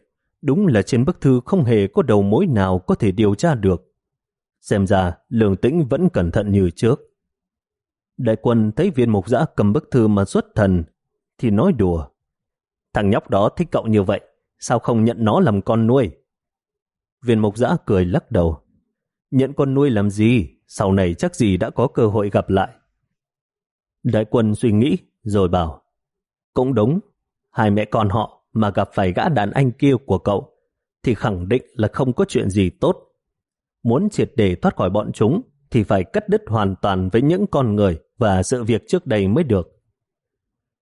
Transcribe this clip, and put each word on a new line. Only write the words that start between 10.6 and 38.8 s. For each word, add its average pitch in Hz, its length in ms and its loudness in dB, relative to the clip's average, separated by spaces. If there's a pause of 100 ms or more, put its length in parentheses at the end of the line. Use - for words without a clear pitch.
thì 117 120 -2
nói 135 220 2
đùa, 87 360 -2 (840)
"Thằng 101 160 0
nhóc 120 200 -2
đó 104 260 2
thích 170 140 -4
cậu 110 160 -4
như 107 160 2
vậy, 95 180 -2 (380)
sao 120 200 -2
không 113 260 0
nhận 117 200 -2
nó 120 160 2
làm 104 220 2
con 113 240 0
nuôi?" 120 240 2 (1120)
Viên 117 140 2
Mục 104 180 -2
Giã 123 200 0 (100)
cười 92 180 2
lắc 95 260 -4
đầu, 85 320 0 (680)
"Nhận 131 220 0
con 139 220 -2
nuôi 143 160 2
làm 104 200 0
gì, 107 380 2 (180)
sau 98 260 -2
này 92 220 2
chắc 180 200 -4
gì 101 220 2
đã 113 140 -4
có 117 180 0
cơ 123 180 0
hội 104 240 -2
gặp 101 200 -2
lại." 95 180 0 (1300)
Đại 110 280 0
Quân 110 240 2
suy 113 180 0
nghĩ 139 240 2 (260)
rồi 101 260 0
bảo, 85 340 -4 (720)
"Cũng 131 200 0
đúng, 123 260 0 (500)
hai 107 200 0
mẹ 104 140 0
con 107 240 -2
họ - 440 -6
mà 107 180 -2
gặp 98 220 -4
phải 95 200 -2
gã 113 160 -2
đàn 107 220 -2
anh 131 220 0
kia 139 220 2 (120)
của 95 120 0
cậu, 101 340 -4 (500)
thì 117 120 0
khẳng 92 340 -6
định 123 140 0 (120)
là 107 180 -2
không 131 200 -2
có - 160 0
chuyện 110 220 -2
gì 92 200 0
tốt. - 380 -4 (720)
Muốn 147 280 0
triệt 110 260 -4
để 95 180 2
thoát - 220 -2
khỏi 95 140 -2
bọn 107 220 -4
chúng, 139 300 0 (280)
thì 110 120 0
phải 95 220 -2
cắt 208 240 -6
đứt - 180 0
hoàn 104 360 -2
toàn 92 260 -2
với 117 140 0
những 185 240 0
con 123 300 -2
người 95 240 0 (180)
và 95 240 2
sự 123 220 -4
việc 107 240 -2